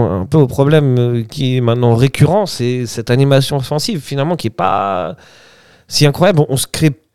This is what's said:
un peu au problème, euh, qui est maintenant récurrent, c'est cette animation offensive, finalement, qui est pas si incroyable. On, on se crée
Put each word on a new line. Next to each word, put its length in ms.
un 240
peu 100
au 80
problème, 540
euh, 240
qui 340
est 40
maintenant 340
récurrent, 500
c'est 400
cette 240
animation 480
offensive, 420
finalement, 360
qui 100
est 60
pas 640
si 180
incroyable. 360
On, 80
on 80
se 100
crée 240